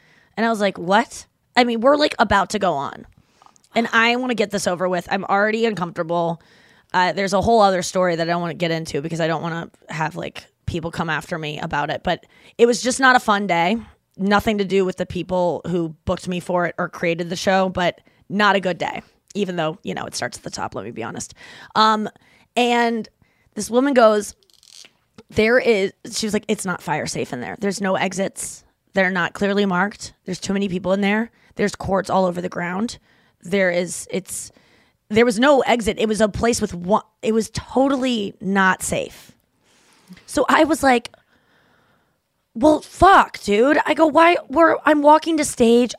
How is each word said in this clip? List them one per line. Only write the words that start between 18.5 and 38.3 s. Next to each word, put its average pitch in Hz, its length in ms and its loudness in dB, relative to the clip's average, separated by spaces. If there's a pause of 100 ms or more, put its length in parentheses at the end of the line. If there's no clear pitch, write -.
a 202 60 0
good 180 180 -4
day, - 240 -8 (320)
even 190 220 -4
though, 156 260 -4
you 190 120 -8
know, 147 100 -8
it - 100 -12
starts - 240 -8
at - 60 -18
the - 60 -12
top, - 240 -8
let 95 100 -10
me 113 80 -12
be 110 100 -10
honest. - 320 -12 (400)
Um, 214 340 2 (480)
and 240 520 0 (460)
this 196 140 -8
woman 254 260 2
goes, 220 420 4 (920)
"There 226 300 2
is," 202 340 2 (180)
she 220 160 -6
was 202 60 -4
like, 208 160 -2
"It's 208 160 -4
not 180 180 -6
fire 151 240 -4
safe - 260 -6
in 123 80 -8
there. 95 180 -10
There's 196 220 -4
no 190 160 0
exits. 185 680 -6 (280)
They're 190 180 0
not 175 240 -2
clearly 202 320 0
marked. 190 480 -4 (100)
There's 185 160 -10
too - 120 -6
many 202 160 -2
people 185 240 -4
in 196 80 0
there. 214 300 0 (240)
There's 208 220 -2
cords - 340 -4
all 190 140 2
over 180 160 -2
the 180 80 -6
ground. 180 500 -6 (420)
There 185 300 0
is, 175 400 -4
it's, - 400 -10 (580)
there 214 160 4
was 220 140 0
no 269 220 6
exit. 220 380 0
It 214 100 2
was 214 120 -2
a 214 80 4
place 233 320 -2
with 208 140 -4
one, 175 300 -2 (180)
it 220 100 0
was 220 180 0
totally 254 880 -2